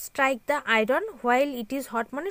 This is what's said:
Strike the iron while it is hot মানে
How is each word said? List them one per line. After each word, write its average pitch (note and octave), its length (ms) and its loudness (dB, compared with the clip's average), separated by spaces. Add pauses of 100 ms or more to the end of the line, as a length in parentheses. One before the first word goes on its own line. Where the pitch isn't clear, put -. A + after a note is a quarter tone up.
Strike C4+ 340 0 (100)
the D4 80 0 (200)
iron C4 260 2 (200)
while B3+ 260 4 (100)
it G#3+ 160 -8
is C4 60 -4 (100)
hot A3+ 220 -2
মানে E4 160 -6